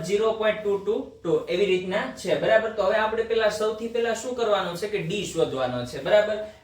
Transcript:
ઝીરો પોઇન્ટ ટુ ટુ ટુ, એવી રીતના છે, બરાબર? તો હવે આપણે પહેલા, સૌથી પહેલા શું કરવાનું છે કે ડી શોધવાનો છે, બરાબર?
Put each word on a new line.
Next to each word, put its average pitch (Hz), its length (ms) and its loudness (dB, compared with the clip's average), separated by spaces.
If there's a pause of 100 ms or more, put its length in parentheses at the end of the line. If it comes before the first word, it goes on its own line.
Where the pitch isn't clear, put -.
ઝીરો 214 260 2
પોઇન્ટ 214 280 0
ટુ 202 180 0
ટુ 208 160 0 (260)
ટુ, 165 120 0 (140)
એવી 185 240 2
રીતના 185 320 0 (180)
છે, 165 220 0
બરાબર? 220 320 4
તો 202 80 0
હવે 214 180 2
આપણે 220 300 0
પહેલા, 220 180 4
સૌથી 220 400 -2
પહેલા 233 260 0
શું 247 200 -6
કરવાનું 190 420 0
છે 208 160 -6
કે 175 100 -2
ડી 180 300 -4
શોધવાનો 127 520 0
છે, 135 200 -8
બરાબર? 208 320 4 (260)